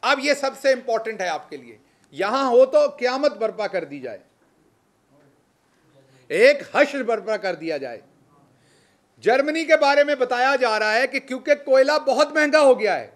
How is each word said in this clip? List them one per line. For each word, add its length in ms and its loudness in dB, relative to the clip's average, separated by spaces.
अब 180 0
ये 140 0
सबसे 380 -2
important 480 -4
है 80 -4
आपके 280 -10
लिए, 220 -20
यहां 340 -2
हो 200 6
तो 220 2
क़यामत 440 -2
बर्पा 360 -6
कर 160 -4
दी 140 -16
जाए, 220 -14
एक 340 4
हश्र 300 0
बर्पा 340 -4
कर 160 -6
दिया 220 -8
जाए। 240 -12
जर्मनी 420 0
के 120 4
बारे 260 4
में 160 -2
बताया 380 0
जा 200 0
रहा 140 -2
है 160 0
कि 140 -4
क्योंकि 360 -2
कोयला 420 2
बहुत 360 0
महंगा 260 2
हो 140 6
गया 200 -2
है 200 -10